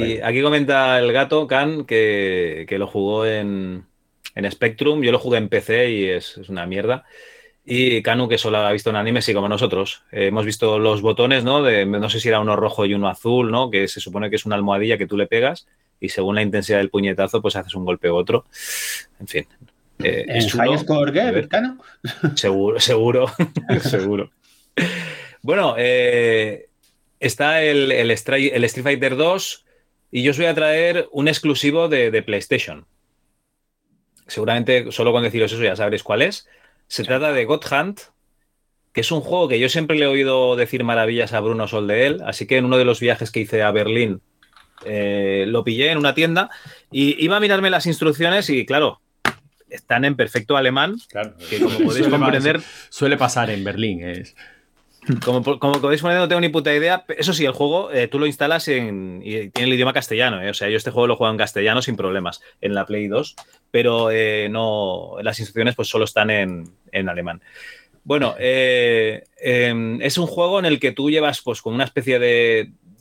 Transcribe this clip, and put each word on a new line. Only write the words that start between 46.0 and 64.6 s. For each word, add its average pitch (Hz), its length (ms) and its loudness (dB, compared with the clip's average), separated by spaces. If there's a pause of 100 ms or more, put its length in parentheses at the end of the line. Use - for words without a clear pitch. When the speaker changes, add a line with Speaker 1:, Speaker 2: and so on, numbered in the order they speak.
Speaker 2:
tienda 165 360 0 (400)
y 139 340 0
iba 185 120 2
a 208 40 2
mirarme 196 300 2
las 175 160 0
instrucciones 165 640 0
y, 123 160 0
claro, 139 340 0 (680)
están 123 340 -2
en 143 100 2
perfecto 123 420 0
alemán, 139 400 0 (120)
Speaker 3:
Claro. 107 260 -8 (160)
Speaker 2:
que - 80 -2
como - 200 0
podéis 311 140 2 (120)
Speaker 3:
Suele - 60 2
pa-, 147 80 4
Speaker 2:
comprender 139 420 2 (300)
Speaker 3:
suele 143 260 0
pasar 120 340 0
en 98 140 -4
Berlín, 98 400 -4
es 90 320 -12 (880)
Speaker 2:
como 123 180 0
po-, 135 160 0
como 143 220 2
podéis 143 200 2
comprender, 175 220 2
no 170 60 2
tengo 175 120 2
ni 170 80 2
puta 151 260 0
idea. 170 300 0 (140)
Eso 160 160 0
sí, 151 100 0
el 131 80 2
juego, 147 400 -2
eh, 120 160 0
tú 139 100 -4
lo 151 80 0
instalas 147 420 -2
en, 101 540 -4
y 104 280 -8
tiene 123 180 -2
el 127 60 2
idioma 127 180 2
castellano, 117 480 -2
¿eh? 98 100 -4
O 101 40 -4
sea, 101 160 -4
yo 110 80 0
este 120 120 -8
juego 120 180 2
lo 117 60 2
he - 20 -6
jugado 110 180 0
en 107 40 -4
castellano 110 440 0
sin 120 140 -4
problemas, 95 440 -4 (220)
en 101 120 -2
la 98 120 -2
Play 104 220 -4
dos, 117 280 -4 (340)
pero, 117 400 2
eh, 107 400 0
no, 101 720 -4